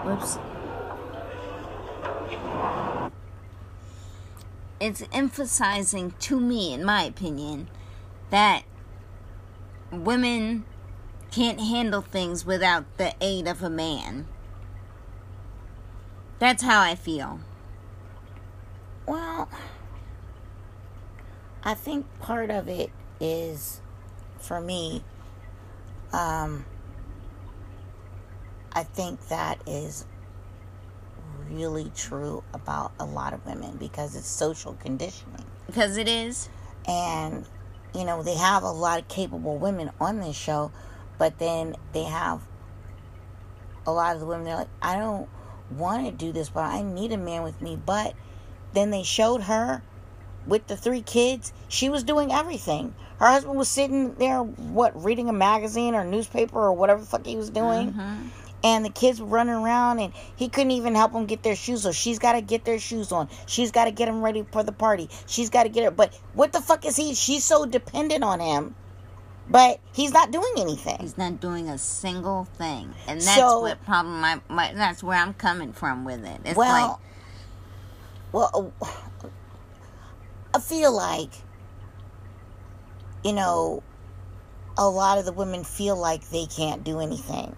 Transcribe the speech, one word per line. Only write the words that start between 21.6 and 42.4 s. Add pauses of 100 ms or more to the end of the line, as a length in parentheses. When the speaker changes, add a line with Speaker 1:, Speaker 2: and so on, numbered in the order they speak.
Speaker 2:
I
think (140)
part
of
it (300)
is, (580)
for
me, (1080)
um, (2000)
I
think
that
is (1400)
really
true (100)
about
a
lot
of
women
because
it's
social
conditioning. (220)
Speaker 1:
Because
it
is. (380)
Speaker 2:
And, (480)
you
know,
they
have
a
lot
of
capable
women (100)
on
this
show, (460)
but
then (180)
they
have (1400)